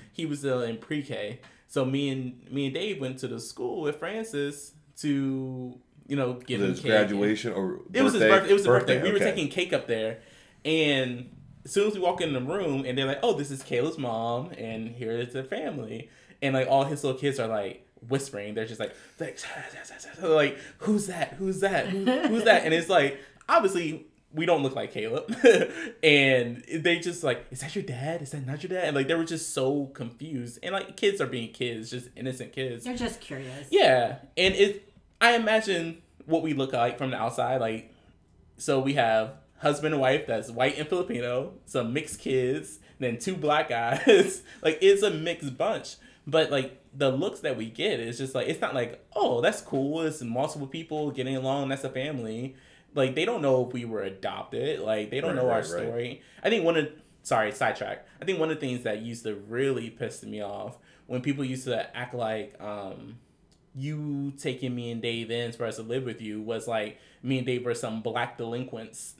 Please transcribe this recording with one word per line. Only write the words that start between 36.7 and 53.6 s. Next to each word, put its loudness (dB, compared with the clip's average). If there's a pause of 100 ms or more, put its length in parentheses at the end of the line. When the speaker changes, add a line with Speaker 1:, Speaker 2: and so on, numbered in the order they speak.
Speaker 1:
like 2
from -4
the -4
outside. 0
Like, -4 (640)
so 2
we 2
have 2 (240)
husband 2
and 0
wife 4
that's -2
white 0
and -6
Filipino, -2 (140)
some -2
mixed -4
kids, -2 (200)
then -2
two -4
black 2
guys. 4 (100)
<laughs> -20
Like, 2
it's 8
a 4
mixed -4
bunch. -4 (300)
But, 2
like, -2 (160)
the 4
looks -2
that -4
we -6
get -2
is -6
just, -6
like, -2
it's -4
not -2
like, -4 (100)
"Oh, 2
that's 4
cool. -2
It's -2
multiple -4
people -6
getting -4
along. -2
That's -4
a -6
family." -6 (380)
Like, 0
they 0
don't 0
know 4